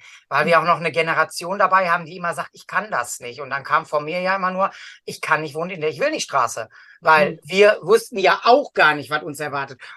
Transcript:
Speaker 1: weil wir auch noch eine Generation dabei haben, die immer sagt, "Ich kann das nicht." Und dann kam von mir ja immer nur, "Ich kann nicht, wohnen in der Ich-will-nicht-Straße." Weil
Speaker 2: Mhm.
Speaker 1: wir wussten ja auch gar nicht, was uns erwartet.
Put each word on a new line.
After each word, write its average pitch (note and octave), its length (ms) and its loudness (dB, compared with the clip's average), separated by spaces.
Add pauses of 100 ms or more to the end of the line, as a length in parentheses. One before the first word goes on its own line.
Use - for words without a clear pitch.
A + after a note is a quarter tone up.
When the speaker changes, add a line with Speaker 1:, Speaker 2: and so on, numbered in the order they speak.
(300)
Speaker 1:
weil C#3+ 160 0
wir E3 120 6
auch D#3+ 60 0
noch E3+ 140 2
eine E3 120 -4
Generation E3 680 -2
dabei F#3+ 320 2
haben, E3+ 160 -2
die F3+ 100 -16
immer F3 160 -6
sagt, D#3+ 220 -8
"Ich - 120 -20
kann G3 240 -6
das B2 300 -6
nicht." B2 220 -12
Und C3 80 -12
dann C3+ 120 -6
kam D3+ 220 -2
von D3+ 220 -4
mir F3+ 160 -4
ja F#3 140 0
immer F#3 140 -2
nur, F#3+ 200 -2 (340)
"Ich - 160 -12
kann D#3 220 -2
nicht, D3 120 -10
wohnen E3+ 180 -6
in E3+ 100 -12
der D#3 80 0
Ich-will-nicht-Straße." C#3 800 -4 (320)
Weil D#3 300 4
Speaker 2:
Mhm. D#3 120 -14
Speaker 1:
wir G3+ 380 4
wussten A3 360 0
ja F#3 260 4
auch B3+ 280 6
gar D#3 220 4
nicht, C#3 160 -8
was D3+ 120 -4
uns D#3 160 -12
erwartet. C#3 400 -8 (180)